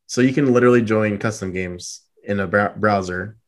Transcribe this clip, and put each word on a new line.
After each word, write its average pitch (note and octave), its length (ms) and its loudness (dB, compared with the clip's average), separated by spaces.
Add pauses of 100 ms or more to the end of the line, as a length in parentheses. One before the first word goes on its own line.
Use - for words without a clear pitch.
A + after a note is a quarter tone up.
So - 160 -2
you C3 100 4
can C3+ 220 2
literally B2 300 4
join G#2+ 340 0
custom G2+ 360 -6
games F2+ 480 -10 (220)
in G2+ 160 -4
a G2 60 -4
brou-, G2+ 300 0
browser G2 640 -2 (100)